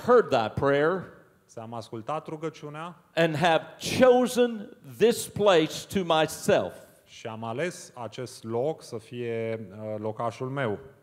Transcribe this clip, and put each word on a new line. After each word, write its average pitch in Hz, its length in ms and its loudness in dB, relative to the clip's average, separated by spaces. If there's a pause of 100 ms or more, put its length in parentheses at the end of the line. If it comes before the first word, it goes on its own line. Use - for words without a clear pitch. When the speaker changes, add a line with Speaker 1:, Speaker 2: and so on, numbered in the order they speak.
Speaker 1:
heard 226 240 6
thy 110 200 2 (100)
prayer 147 440 2 (440)
Speaker 2:
"Ți-am 113 260 -16
ascultat 117 540 -10
rugăciunea 156 680 -12 (200)
Speaker 1:
and 165 220 2
have 160 260 4 (360)
chosen 247 800 4 (200)
this 220 300 2
place 180 460 4 (200)
to 170 200 0
myself 156 600 0 (320)
Speaker 2:
și - 220 -16
am 110 160 -10
ales 127 500 -8
acest 120 500 -12
loc 123 400 -4
să - 140 -14
fie, 113 760 -8
uh, 107 260 -10
locașul 110 520 -6
meu 127 300 -4 (240)